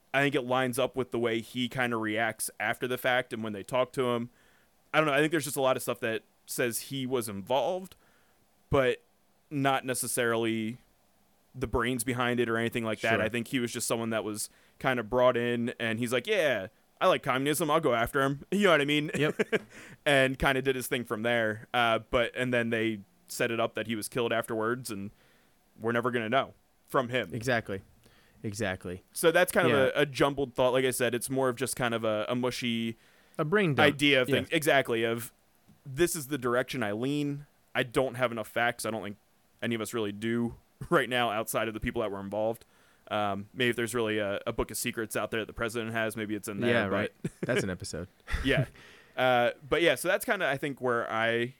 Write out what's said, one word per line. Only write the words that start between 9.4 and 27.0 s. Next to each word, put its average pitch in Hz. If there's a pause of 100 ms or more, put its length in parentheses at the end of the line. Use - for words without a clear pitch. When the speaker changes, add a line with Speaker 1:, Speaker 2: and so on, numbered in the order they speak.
Speaker 1:
not 135
necessarily 117 (760)
the 131
brains 120
behind 120
it 117
or 113
anything 117
like 110
that. 113
Speaker 2:
Sure. 113
Speaker 1:
I 110
think 117
he 135
was 120
just 117
someone 113
that 110
was 104 (300)
kinda 127
brought 123
in, 120
and 113
he's 117
like, 123
"Yeah, 147 (340)
I 185
like 151
communism. 143
I'll 156
go 139
after 120
him." 139
<laughs> -
You 202
know 185
what 151
I 139
mean? 147
Speaker 2:
Yep. 190 (260)
Speaker 1:
<laughs> -
And 135
kinda 135
did 131
his 127
thing 127
from 110
there. 113
Uh, 117 (120)
but, 117
and 127
then 117
they 113 (280)
set 120
it 117
up 117
that 110
he 113
was 104
killed 117
afterwards, 117
and 101 (680)
we're 113
never 117
gonna 117
know 123 (340)
from 131